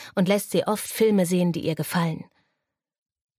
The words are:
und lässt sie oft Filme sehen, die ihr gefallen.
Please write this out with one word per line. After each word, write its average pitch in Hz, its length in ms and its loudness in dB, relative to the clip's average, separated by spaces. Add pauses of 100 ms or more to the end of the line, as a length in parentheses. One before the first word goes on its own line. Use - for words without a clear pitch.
(140)
und 185 140 2
lässt 202 220 0
sie - 160 0
oft 208 180 -2
Filme 208 400 2
sehen, 175 280 2
die - 120 -4
ihr 160 120 -2
gefallen. 165 480 -2 (1160)